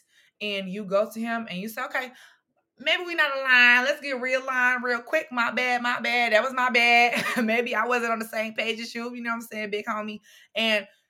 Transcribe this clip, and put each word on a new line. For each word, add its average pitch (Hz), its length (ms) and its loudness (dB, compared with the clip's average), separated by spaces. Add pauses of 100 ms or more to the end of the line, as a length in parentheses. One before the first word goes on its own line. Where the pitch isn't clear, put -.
(400)
and 196 280 -6
you 202 160 -8
go 202 260 0
to 226 100 -10
him 233 300 -4
and 180 100 -8
you 214 80 -8
say, 220 160 -10
"Okay, 262 280 -6 (640)
maybe 339 260 -2
we 349 100 -8
not 294 220 0
aligned. 247 480 6
Let's 285 160 0
get 269 160 -4
realigned 254 680 0
real 247 180 -2
quick. 311 300 -2
My 247 220 -2
bad, 247 300 0
my 247 180 -2
bad. 233 320 0
That 214 100 6
was 254 100 -4
my 254 160 0
bad. 240 560 4 (120)
<laughs> 240 80 0
Maybe 233 300 0
I 220 120 0
wasn't 233 260 0
on 226 60 -2
the 220 60 -6
same 220 300 -6
page 226 260 -4
as 233 140 -12
you. 240 200 -8
You 247 80 -12
know 233 80 -6
what 233 60 -4
I'm 233 60 -8
saying, 214 280 -8
big 208 160 -6
homie?" 214 340 -8 (340)
And 214 320 0 (240)